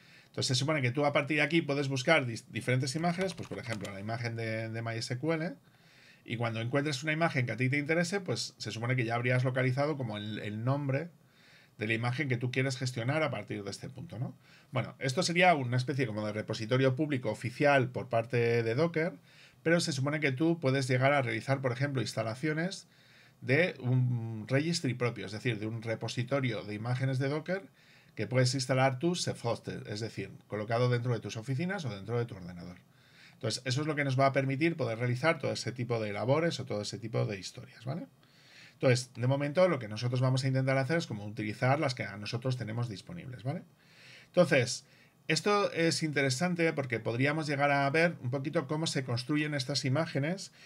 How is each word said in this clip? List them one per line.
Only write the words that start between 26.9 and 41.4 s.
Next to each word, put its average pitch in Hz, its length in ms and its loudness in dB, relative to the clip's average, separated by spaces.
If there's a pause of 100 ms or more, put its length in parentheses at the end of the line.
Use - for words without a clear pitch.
de 135 100 0
Docker 156 360 -4 (500)
que 107 120 -4
puedes 127 280 4
instalar 131 440 2
tú 170 160 2
self-hosted, 107 720 -4
es 107 140 -8
decir, 101 300 -6 (160)
colocado 117 420 0
dentro 120 240 2
de 110 80 -2
tus 101 160 -8
oficinas 147 480 -4
o 107 100 -6
dentro 101 240 -4
de 120 60 0
tu 117 120 -8
ordenador. 87 420 -12 (560)
Entonces, 110 320 -4
eso 131 160 0
es 151 40 -2
lo 151 100 0
que 143 80 0
nos 131 140 2
va 135 60 8
a 135 80 8
permitir 139 460 2
poder 113 200 -2
realizar 127 400 2
todo 110 140 0
ese 110 200 -4
tipo 117 280 -2
de 104 140 -2
labores 135 440 2
o 127 60 -6
todo 107 160 -2
ese 104 160 -6
tipo 120 300 -2
de 104 120 -4
historias, - 460 -16
¿vale? 165 220 -6 (640)
Entonces, 123 420 2
de 117 120 -2
momento, 143 420 4
lo 156 100 2
que 113 100 -8
nosotros 120 320 -2
vamos 131 240 2
a 135 40 0
intentar 135 280 2
hacer 135 220 2
es 165 80 -2
como 104 180 -6
utilizar 107 560 0